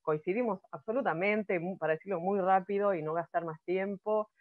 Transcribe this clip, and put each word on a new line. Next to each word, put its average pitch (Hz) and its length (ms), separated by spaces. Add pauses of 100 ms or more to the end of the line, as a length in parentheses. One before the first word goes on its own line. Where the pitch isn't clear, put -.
coincidimos 185 580 (100)
absolutamente, 202 880
mu-, 175 200
para 156 160
decirlo 175 260
muy 196 200
rápido 190 540
y 160 80
no 156 120
gastar 170 300
más 160 200
tiempo, 202 640 (120)